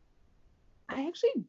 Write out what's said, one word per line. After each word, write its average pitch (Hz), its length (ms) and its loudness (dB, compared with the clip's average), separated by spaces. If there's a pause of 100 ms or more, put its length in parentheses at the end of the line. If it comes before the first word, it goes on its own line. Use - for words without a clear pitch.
(880)
I 269 200 -4
actually 370 400 2